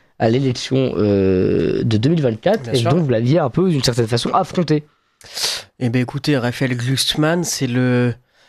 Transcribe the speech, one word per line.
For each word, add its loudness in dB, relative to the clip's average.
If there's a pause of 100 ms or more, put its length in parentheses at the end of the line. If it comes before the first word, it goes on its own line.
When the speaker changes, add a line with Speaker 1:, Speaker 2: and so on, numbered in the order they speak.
(180)
Speaker 1:
à 2
l'élection, 0
euh, 2
de 0
deux 2
mille 2
vingt-quatre, 0
Speaker 2:
Bien -10
Speaker 1:
et 2
Speaker 2:
sûr. 0
Speaker 1:
donc 2
vous 0
l'aviez 2
un 0
peu, 0
d'une 0
certaine 0
façon, -2
affronté. 0 (960)
Speaker 2:
Eh -2
ben 0
écoutez, -2
Raphaël -2
Glucksmann, -2
c'est -4
le, 2 (360)